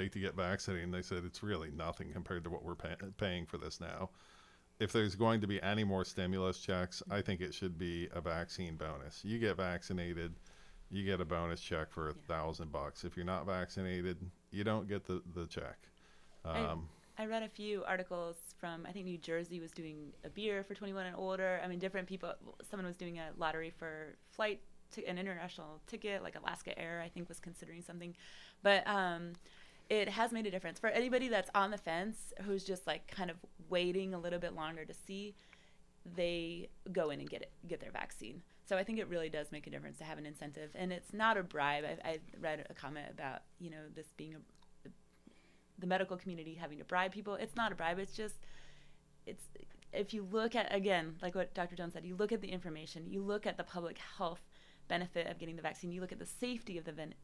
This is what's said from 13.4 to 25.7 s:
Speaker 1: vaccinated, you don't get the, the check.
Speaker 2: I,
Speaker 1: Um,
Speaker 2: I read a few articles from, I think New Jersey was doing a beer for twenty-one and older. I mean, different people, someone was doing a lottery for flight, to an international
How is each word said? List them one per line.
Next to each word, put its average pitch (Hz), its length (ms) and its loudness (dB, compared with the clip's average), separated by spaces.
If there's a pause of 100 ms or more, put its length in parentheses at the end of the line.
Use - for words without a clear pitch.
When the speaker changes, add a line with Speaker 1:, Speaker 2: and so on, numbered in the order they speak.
Speaker 1:
vaccinated, 92 720 0 (320)
you 101 140 0
don't 107 260 4
get 101 160 0
the, 92 160 0 (140)
the 85 100 -2
check. - 320 -6 (640)
Speaker 2:
I, 80 160 0
Speaker 1:
Um, 80 300 -2 (260)
Speaker 2:
I 220 120 -2
read 220 160 0
a 214 40 -4
few 208 380 -2
articles 175 500 -2 (240)
from, 170 300 -4
I - 20 -6
think 185 140 -4
New 175 140 -2
Jersey 170 400 -2
was 165 120 -8
doing 156 400 -8 (140)
a 156 40 -6
beer 202 340 0
for 202 100 -6
twenty-one 196 320 -4
and 180 100 -4
older. 185 480 2
I 180 40 0
mean, 175 100 0
different 190 300 0
people, 185 260 -4 (340)
someone 185 200 -2
was 175 100 -6
doing 170 220 -4
a 160 180 -6
lottery 165 320 2
for 156 460 -8 (160)
flight, 214 280 2 (340)
to - 120 -6
an 180 140 0
international 170 680 -6